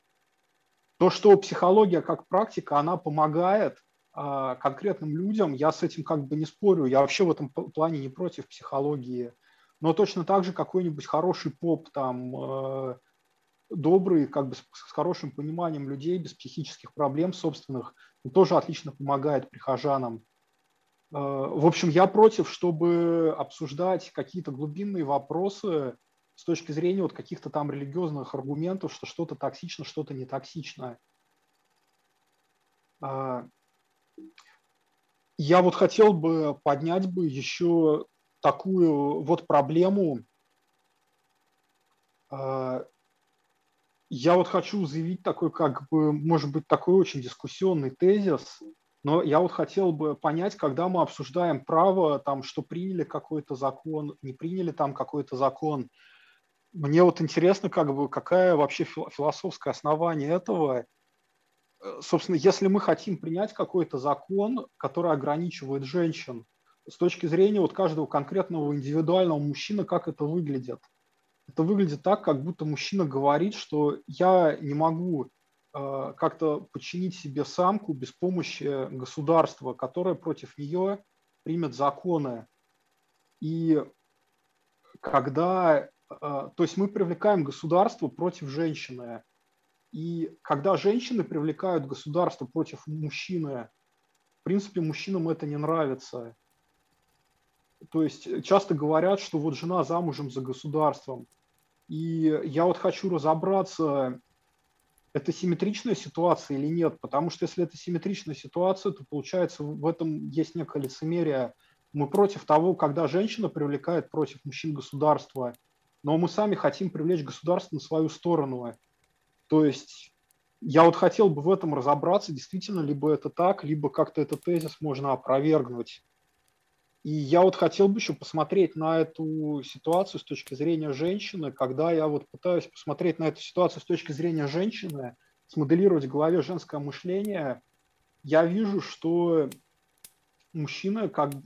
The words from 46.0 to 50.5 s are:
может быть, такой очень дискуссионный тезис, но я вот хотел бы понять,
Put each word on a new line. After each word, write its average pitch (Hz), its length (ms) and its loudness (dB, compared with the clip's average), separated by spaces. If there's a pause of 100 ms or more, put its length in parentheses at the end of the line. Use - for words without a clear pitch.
может 147 380 0
быть, 147 160 -4
такой 180 280 4
очень 165 260 2
дискуссионный 147 680 -4
тезис, 185 720 2 (420)
но 156 200 4
я 156 160 4
вот 180 120 2
хотел 175 400 0
бы 151 240 -2
понять, 165 400 -2